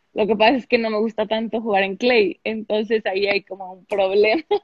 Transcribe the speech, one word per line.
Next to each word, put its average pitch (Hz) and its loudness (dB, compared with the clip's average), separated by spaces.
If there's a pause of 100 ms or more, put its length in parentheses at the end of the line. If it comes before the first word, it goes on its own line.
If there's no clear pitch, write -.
(140)
Lo 208 -2
que 220 2
pasa 226 4
es 220 -8
que 240 0
no 226 -2
me 214 -2
gusta 214 -2
tanto 220 -4
jugar 202 2
en 196 -4
clay, 233 2
entonces 220 -2
ahí 196 -2
hay 202 -2
como 190 -14
un 185 -20
problema. 208 2
<laughs> 415 -2 (100)